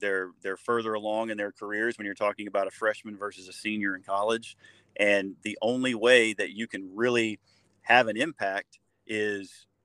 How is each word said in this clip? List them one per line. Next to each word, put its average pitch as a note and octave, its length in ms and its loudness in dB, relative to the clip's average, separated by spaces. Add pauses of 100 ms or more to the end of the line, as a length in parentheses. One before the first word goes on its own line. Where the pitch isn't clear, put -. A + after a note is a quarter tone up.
they're, F#2+ 300 -2 (120)
they're F#2+ 140 -6
further A2+ 380 -2
along G#2+ 360 -4
in G#2 60 -8
their G2+ 160 -6
careers A2 460 -4
when G#2 60 -10
you're G2+ 100 -6
talking G#2 320 -2
about G2 220 -2
a - 20 -8
freshman G#2+ 460 -4
versus F#2+ 320 -10
a F#2 40 -18
senior G#2 440 -4
in F#2 60 -16
college. A2 540 -2 (400)
And G2+ 460 2
the G#2+ 180 -8
only B2+ 340 0
way A2+ 400 8
that F2+ 180 -4
you A2 160 -8
can F#2+ 260 -10
really A2+ 460 0 (420)
have A#2+ 240 6
an G#2+ 100 -2
impact G#2+ 640 -4 (280)
is, G#2 600 -4 (180)